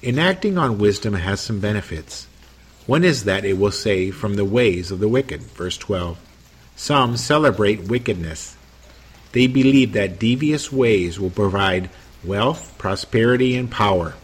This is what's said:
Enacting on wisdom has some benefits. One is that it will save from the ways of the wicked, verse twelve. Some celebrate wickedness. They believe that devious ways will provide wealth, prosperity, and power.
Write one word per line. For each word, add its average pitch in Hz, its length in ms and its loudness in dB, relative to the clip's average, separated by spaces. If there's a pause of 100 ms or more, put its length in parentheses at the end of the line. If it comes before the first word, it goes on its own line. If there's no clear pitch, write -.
Enacting 180 540 0
on 127 220 0
wisdom 104 340 2
has 98 300 -2
some 104 180 -4
benefits. 101 640 -6 (600)
One 151 180 2
is 135 200 2
that 98 200 0
it 98 140 0
will 101 120 4
save 95 460 -2
from 101 200 -4
the 101 100 0
ways 98 440 0
of 95 100 -6
the 107 80 0
wicked, 123 340 -2
verse - 340 -10
twelve. 87 420 -6 (580)
Some 123 420 2
celebrate 107 720 2
wickedness. 92 680 -4 (760)
They 127 160 4
believe 131 440 4
that 95 260 -2
devious 143 540 0
ways 101 480 2
will 95 80 -2
provide 95 600 0 (340)
wealth, 107 540 -2
prosperity, 123 760 0
and 123 160 -4
power. 92 540 0